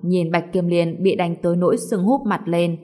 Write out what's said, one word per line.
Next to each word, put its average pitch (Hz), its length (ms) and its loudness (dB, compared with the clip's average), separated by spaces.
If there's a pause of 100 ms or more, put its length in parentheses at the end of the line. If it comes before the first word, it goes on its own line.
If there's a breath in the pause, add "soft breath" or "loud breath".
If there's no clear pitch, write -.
nhìn 175 300 0
Bạch 170 200 -2
Kim 175 160 0
Liên 170 340 0
bị 190 140 2
đánh 170 260 -2
tới 175 140 0
nỗi 175 200 2 (140)
sưng 185 140 0
húp 269 220 0
mặt 196 200 -2
lên. 170 380 0